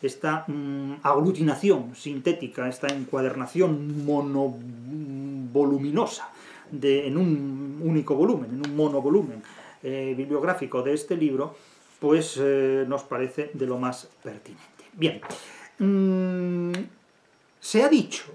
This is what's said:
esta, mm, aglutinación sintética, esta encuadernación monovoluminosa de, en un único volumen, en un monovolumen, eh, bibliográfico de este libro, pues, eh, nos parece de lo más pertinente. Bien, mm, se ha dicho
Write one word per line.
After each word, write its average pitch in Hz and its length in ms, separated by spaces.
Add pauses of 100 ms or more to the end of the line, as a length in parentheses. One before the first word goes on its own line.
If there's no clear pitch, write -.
esta, 156 460
mm, 139 540
aglutinación 147 920
sintética, 139 720
esta 127 200
encuadernación 143 1160
monovoluminosa 139 2250 (420)
de, 139 380
en 135 100
un 143 640
único 156 340
volumen, 143 380
en 143 160
un 143 60
monovolumen, 143 680 (400)
eh, 135 340
bibliográfico 139 680
de 139 100
este 151 220
libro, 147 400 (440)
pues, 156 380
eh, 135 480
nos 139 180
parece 131 500
de 131 120
lo 123 120
más 127 320 (120)
pertinente. 104 440 (260)
Bien, 160 300 (580)
mm, 185 960 (880)
se - 200
ha 277 60
dicho - 480